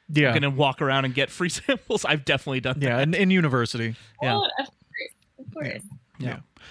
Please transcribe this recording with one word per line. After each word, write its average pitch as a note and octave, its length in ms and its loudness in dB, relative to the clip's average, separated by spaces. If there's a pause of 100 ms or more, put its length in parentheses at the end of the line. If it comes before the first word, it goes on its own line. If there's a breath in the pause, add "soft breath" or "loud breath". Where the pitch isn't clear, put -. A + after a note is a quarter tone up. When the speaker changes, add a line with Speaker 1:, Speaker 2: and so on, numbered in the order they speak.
Speaker 1:
Yeah. D3 200 4
Speaker 2:
I'm A#2 60 2
gonna C#3+ 160 2
walk C3+ 300 2
around C3+ 240 2
and B2+ 80 -2
get C3+ 180 0
free F3+ 180 -2
<laughs> - 0 -
samples." - 560 -2
I've D3 200 0
definitely C3+ 340 -2
done C3 220 -2
Speaker 1:
Yeah, B2 160 2
Speaker 2:
that. C3+ 60 2
Speaker 1:
in, D#3+ 120 2
in F#3+ 160 4
university. B2 640 2 (260 loud breath)
Speaker 2:
Yeah. B2 140 0
Speaker 3:
Oh, - 80 0 (160)
of C4+ 80 -4
course. - 440 -14 (280)
Of C4+ 140 -16
course. D4 300 -8 (360)
Speaker 2:
Yeah. B2 80 -6
Speaker 1:
Yeah. A#2+ 100 -6 (340 loud breath)